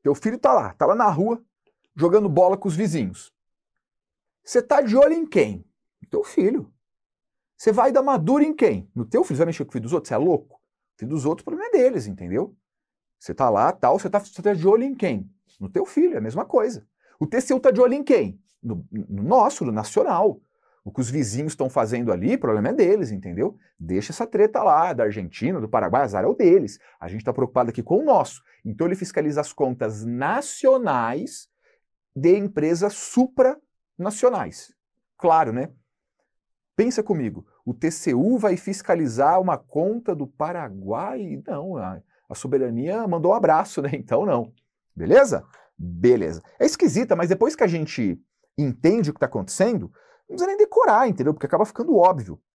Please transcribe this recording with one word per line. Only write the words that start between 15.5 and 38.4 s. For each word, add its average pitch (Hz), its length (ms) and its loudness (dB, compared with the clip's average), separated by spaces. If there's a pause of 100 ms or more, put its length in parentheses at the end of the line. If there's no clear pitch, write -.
No - 100 -10
teu 381 160 -2
filho, 330 280 2
é - 40 -4
a - 40 -4
mesma 220 240 -6
coisa. 220 400 0 (340)
O 151 60 -2
T 226 160 -2
C 254 140 -2
U 254 40 0
tá 262 120 6
de 208 100 2
olho 247 120 6
em 285 100 -4
quem? 175 360 2 (220)
No, 107 300 -8
no 101 320 -8
nosso, 208 420 2
no 120 60 -2
nacional. 180 680 0 (440)
O - 80 -14
que 135 100 -6
os 117 80 -4
vizinhos 139 460 -4
tão 131 120 -4
fazendo 120 440 -2
ali, 104 240 0
o - 40 -8
problema 110 300 0
é 226 40 -2
deles, 190 360 2
entendeu? 98 480 -6 (220)
Deixa 92 320 -4
essa 226 160 -6
treta 214 340 2
lá, 165 320 2
da 120 120 0
Argentina, 107 540 -4
do 110 80 -6
Paraguai, 113 360 0
azar 101 200 -2
é 127 40 2
o 233 80 0
deles. 175 420 4 (220)
A 85 80 -14
gente 107 180 -10
tá 123 80 -2
preocupado 120 380 -2
aqui 117 100 -8
com 175 160 0
o 302 80 0
nosso. 220 380 0 (200)
Então 160 220 -6
ele 180 100 -2
fiscaliza 151 460 -4
as 147 100 -8
contas 117 540 -4
nacionais 156 1400 -2 (680)
de 170 220 4
empresas 196 560 -2
supranacionais. 247 1800 -2 (420)
Claro, 160 340 2
né? 127 220 -6 (1000)
Pensa 233 260 0
comigo, 127 460 -6 (180)
o 123 80 -6
T 160 160 -4
C 160 240 -4
U 196 240 2
vai 202 180 0